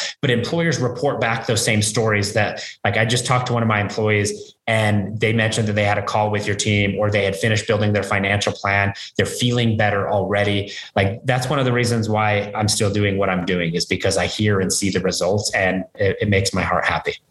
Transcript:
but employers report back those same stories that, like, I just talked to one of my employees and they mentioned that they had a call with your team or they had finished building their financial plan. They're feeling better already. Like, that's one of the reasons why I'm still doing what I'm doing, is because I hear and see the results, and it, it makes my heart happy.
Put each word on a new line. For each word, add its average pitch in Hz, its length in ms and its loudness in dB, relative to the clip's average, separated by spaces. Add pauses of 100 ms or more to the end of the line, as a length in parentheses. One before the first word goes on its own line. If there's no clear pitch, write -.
(200)
but 131 100 2
employers 139 480 0
report 127 420 -2
back 117 260 0
those 110 160 0
same 107 200 2
stories 104 500 0
that, 101 320 0 (200)
like, 101 120 2
I 110 80 2
just 120 220 0
talked 127 220 2
to 120 40 -2
one 117 100 0
of 113 60 2
my 107 120 2
employees 104 760 0 (120)
and 107 540 0
they 110 120 2
mentioned 110 360 0
that 104 60 0
they 104 100 2
had 104 140 2
a 98 40 -4
call 107 280 0
with 101 160 -2
your 101 100 -2
team 101 420 0
or 104 120 2
they 101 140 2
had 95 120 0
finished 110 300 0
building 104 260 2
their 98 100 2
financial 101 500 0
plan. 98 420 0 (220)
They're 98 100 2
feeling 120 500 0
better 101 320 0
already. 101 640 0 (220)
Like, 101 300 0
that's 123 260 0
one 143 80 0
of 131 60 0
the 127 80 2
reasons 117 360 0
why 104 460 0
I'm 107 140 0
still 104 240 0
doing 101 260 0
what 98 100 2
I'm 90 160 0
doing, 87 300 0
is 87 100 0
because 95 320 0
I 87 100 0
hear 104 340 0
and 92 120 0
see 98 180 -2
the 90 100 0
results, 92 540 -2
and 92 300 0 (120)
it, 98 260 0
it 104 60 0
makes 95 260 2
my 90 80 0
heart 85 220 0
happy. 85 320 -2 (140)